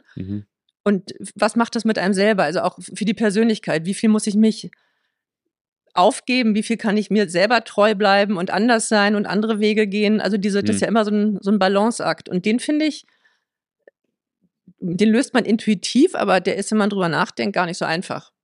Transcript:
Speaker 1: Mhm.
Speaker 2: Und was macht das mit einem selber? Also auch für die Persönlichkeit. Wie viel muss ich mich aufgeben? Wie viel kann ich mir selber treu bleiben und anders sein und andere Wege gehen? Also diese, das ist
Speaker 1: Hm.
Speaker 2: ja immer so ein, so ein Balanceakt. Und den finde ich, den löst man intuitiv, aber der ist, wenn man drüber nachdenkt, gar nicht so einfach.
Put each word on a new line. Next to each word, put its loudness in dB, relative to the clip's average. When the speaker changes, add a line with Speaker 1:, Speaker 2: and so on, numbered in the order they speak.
Speaker 1:
Mhm. -8
Speaker 2:
Und -2
was -2
macht -2
das -4
mit 0
einem 0
selber? 2
Also -2
auch -4
für -4
die 0
Persönlichkeit. 0
Wie -4
viel 0
muss 2
ich -2
mich 2
aufgeben? 2
Wie 0
viel -2
kann -2
ich -2
mir 2
selber 2
treu 2
bleiben 2
und -4
anders 2
sein 2
und -2
andere -2
Wege 2
gehen? 0
Also -2
diese, -2
das 0
ist -4
Speaker 1:
Hm. 0
Speaker 2:
ja 0
immer 2
so -4
ein, 0
so -2
ein 2
Balanceakt. 0
Und -2
den 2
finde -2
ich, -6
den 0
löst 2
man 2
intuitiv, 0
aber 2
der -2
ist, -6
wenn 0
man 2
drüber -2
nachdenkt, -2
gar -2
nicht -8
so -6
einfach. -6